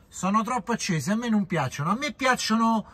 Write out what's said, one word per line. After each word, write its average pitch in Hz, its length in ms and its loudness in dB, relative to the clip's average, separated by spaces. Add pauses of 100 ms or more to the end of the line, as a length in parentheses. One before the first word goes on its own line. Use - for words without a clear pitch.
Sono 202 360 0
troppo 233 300 -2
accese, 160 380 -2
a 214 60 2
me 240 120 -4
non 208 180 2
piacciono. 147 440 -2
A 214 60 0
me 285 160 -4
piacciono 226 800 2